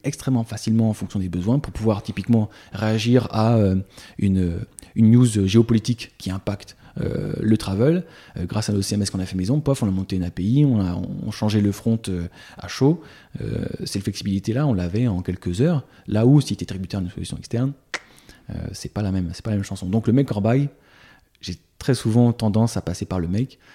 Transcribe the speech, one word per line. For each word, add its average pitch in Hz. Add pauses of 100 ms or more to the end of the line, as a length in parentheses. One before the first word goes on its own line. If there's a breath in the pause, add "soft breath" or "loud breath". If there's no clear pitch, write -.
extrêmement 131
facilement 113
en 107
fonction 98
des 92
besoins, 92
pour -
pouvoir 107
typiquement 110 (220 loud breath)
réagir 110
à, 113
euh, 98 (420 loud breath)
une, 95 (360 loud breath)
une 110
news 123
géopolitique 113
qui -
impacte, 98 (240 soft breath)
euh, -
le 107
travel. 135 (320 loud breath)
Euh, 87
grâce 107
à -
nos 101
C 104
M 104
S 98
qu'on 95
a 92
fait -
maison, 98
pof, 139
on 110
a 95
monté 95
une 92
A 87
P 87
I, 131
on 120
a, 87 (240)
on 110
changeait 107
le 104
front, 113 (100)
euh, 87 (300 loud breath)
à -
chaud. 147 (360 loud breath)
Euh, - (180)
cette -
flexibilité-là, 107
on 135
l'avait 95
en 90
quelques 90
heures. 156 (220 soft breath)
Là 107
où, 143
si -
t'es 90
tributaire 95
d'une 90
solution -
externe, 131 (760 loud breath)
euh, - (160)
c'est -
pas 104
la 98
même, 92
c'est -
pas 110
la 104
même 98
chanson. 95
Donc 107
le 113
make 135
or 104
buy, 131 (680 soft breath)
j'ai - (200)
très -
souvent 117
tendance 113
à 90
passer 90
par 92
le 82
make, 107 (160 soft breath)